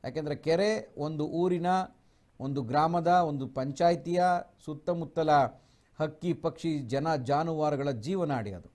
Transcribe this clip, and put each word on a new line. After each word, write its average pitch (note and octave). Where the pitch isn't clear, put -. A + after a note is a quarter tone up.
ಯಾಕೆಂದ್ರೆ D3
ಕೆರೆ G3
ಒಂದು D3+
ಊರಿನ, F3
ಒಂದು C3+
ಗ್ರಾಮದ, D#3+
ಒಂದು D#3
ಪಂಚಾಯ್ತಿಯ E3
ಸುತ್ತಮುತ್ತಲ D#3+
ಹಕ್ಕಿ D#3
ಪಕ್ಷಿ D#3+
ಜನ C#3
ಜಾನುವಾರುಗಳ D3
ಜೀವನಾಡಿ C3
ಅದು. E2+